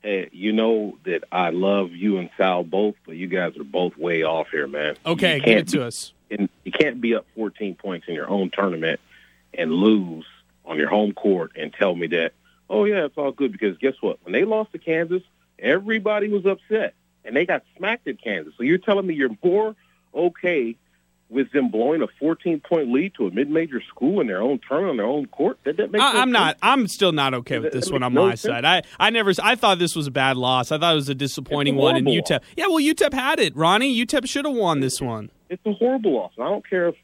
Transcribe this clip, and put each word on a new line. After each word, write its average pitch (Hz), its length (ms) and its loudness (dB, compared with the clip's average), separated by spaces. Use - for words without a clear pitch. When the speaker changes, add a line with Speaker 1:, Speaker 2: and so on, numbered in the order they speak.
Speaker 1:
Hey, 95 300 -4
you 98 220 -4
know 110 520 0
that 85 260 -2
I 90 180 0
love 95 440 0
you 95 260 0
and 85 180 -8
Sal 92 260 2
both, 98 300 0
but 80 80 -16
you 87 100 -10
guys 90 320 -2
are - 60 -12
both 90 340 -2
way 82 240 -2
off 80 300 0
here, 76 160 -2
man. 73 360 -4
Speaker 2:
Okay, 170 340 0
Speaker 1:
You - 40 -2
Speaker 2:
give - 60 0
Speaker 1:
can't 110 140 6
Speaker 2:
it - 100 -6
to - 80 0
Speaker 1:
be, 127 40 -2
Speaker 2:
us. - 300 -10
Speaker 1:
and 101 200 -4
you 92 80 -10
can't 127 300 0
be 117 140 0
up 104 100 -4
fourteen 104 380 -6
points 87 340 -10
in - 60 -8
your 76 160 -8
own 95 220 -2
tournament 82 480 -2
and 80 160 -2
lose 90 540 2
on 80 140 -8
your 73 120 0
home 104 240 2
court 92 420 0
and 78 180 -10
tell 95 220 0
me 85 120 -4
that, 82 260 -2
"Oh, 208 160 2
yeah, 202 200 0
it's 139 120 -8
all 139 140 -4
good," 131 200 -2
because 98 280 -4
guess 131 200 0
what? 101 240 -4
When 90 100 -12
they 135 100 2
lost 214 300 -2
to - 40 -12
Kansas, 165 460 -2
everybody 208 720 -2
was 202 160 0
upset, 196 480 -2
and 113 120 -6
they 170 120 2
got 156 160 -2
smacked 220 320 -4
at 123 140 -10
Kansas. 87 360 -8
So 117 60 -6
you're 160 140 4
telling 196 300 0
me 165 80 -2
you're 131 280 0
more 208 320 2
okay 165 640 -2
with 131 260 -2
them 135 160 2
blowing 123 340 0
a 104 40 -2
fourteen-point 160 720 -2
lead 151 240 2
to 117 100 -2
a 90 60 -2
mid-major 139 580 -2
school 175 320 0
in 131 60 0
their 92 140 -2
own 127 260 0
tournament, 175 240 0
on 131 60 -2
their 104 100 0
own 139 180 -2
court? 156 380 -2
That, 156 140 -2
that 208 140 -2
makes 208 120 4
Speaker 2:
I, 269 100 4
Speaker 1:
no 226 60 4
Speaker 2:
I'm 254 120 4
not. 208 180 6
Speaker 1:
sense. - 120 -4
Speaker 2:
I'm 240 260 4
still 185 240 2
not 139 220 2
okay 123 240 -4
with 147 140 -2
Speaker 1:
That, 131 80 -2
Speaker 2:
this 120 80 -4
Speaker 1:
that - 60 -4
Speaker 2:
one 135 80 0
Speaker 1:
makes 123 60 -2
Speaker 2:
on 127 60 -2
Speaker 1:
no 156 140 6
Speaker 2:
my 120 80 0
Speaker 1:
sense. 113 80 -12
Speaker 2:
side. 120 220 -2
I, 175 180 4
I 208 100 4
never 220 220 2
s-, - 80 0
I 214 160 4
thought 202 240 2
this 175 160 0
was 156 100 -4
a 139 60 -6
bad 131 260 2
loss. 127 340 0
I 156 60 -2
thought 165 160 2
it - 40 2
was 139 120 -4
a 139 60 -2
disappointing 143 600 -2
Speaker 1:
It's 139 60 2
a - 20 4
Speaker 2:
one. 131 120 4
And 131 100 0
Speaker 1:
horrible 135 100 2
Speaker 2:
utep, - 280 0
Speaker 1:
loss. - 140 -20
Speaker 2:
yeah, 330 100 -2
well, 330 120 2
utep 294 340 2
had 269 260 0
it, 180 160 0
Ronnie. 190 360 4
utep 240 360 0
should 285 180 -4
have 294 100 -2
won 170 260 2
this 131 200 -2
one. 113 300 -6
Speaker 1:
It's - 160 -10
a 214 80 0
horrible 226 400 2
loss. 98 240 -2
And 120 80 -4
I 156 40 -2
don't 208 180 -4
care 175 220 0
if 165 140 -6